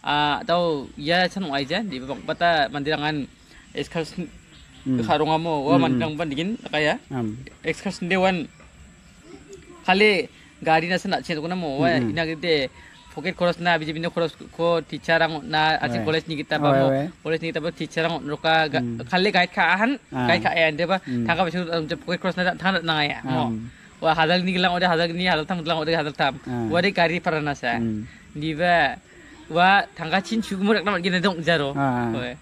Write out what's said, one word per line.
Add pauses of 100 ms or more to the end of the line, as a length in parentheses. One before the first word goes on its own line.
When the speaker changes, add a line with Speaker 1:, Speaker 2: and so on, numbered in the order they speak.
Speaker 1:
ah,
tahu,
ya,
san
aja,
di
bawah
bata
mandirangan, (400)
eskal (840)
Speaker 2:
Hmm.
Speaker 1:
Kharong
amo,
wa
Speaker 2:
Hmm,
Speaker 1:
man
Speaker 2:
hmm.
Speaker 1:
dang
ban
digin, (200)
kaya. (120)
Speaker 2:
Am. (300)
Speaker 1:
Excursion
day
one. (1400)
Khali (340)
gari
na
sana
chen
ko
na
mo,
wa
Speaker 2:
Hmm,
hmm.
Speaker 1:
ina
gite (440)
pocket
cross
na,
biji
bina
cross (220)
ko
teacher
ang
na,
asin
Speaker 2:
Oy.
Speaker 1:
college
ni
kita
Speaker 2:
Oy,
Speaker 1:
ba
mo,
Speaker 2:
oy. (140)
Speaker 1:
college
ni
kita
ba
teacher
ang
roka
ga-,
Speaker 2:
Hmm.
Speaker 1:
khali
guide
ka (100)
ahan, (220)
Speaker 2:
Ah.
Speaker 1:
guide
ka
ayan,
de
ba?
Speaker 2:
Hmm.
Speaker 1:
Thangka
ba
su,
um, (140)
pocket
cross
na,
thangka
na
nga
ya,
mo.
Speaker 2:
Am. (440)
Speaker 1:
Wa
hadal
ni
lang,
ode
hadal
ni,
hadal
tham,
lang
ode
hadal
tham.
Speaker 2:
Ah.
Speaker 1:
Wa
de
gari
para
na
sa.
Speaker 2:
Hmm. (240)
Speaker 1:
Di
ba? (560)
Wa (160)
thangka
chin
chu
mo
rak
na
gina
dong
jaro.
Speaker 2:
Ah.
Speaker 1:
Oy.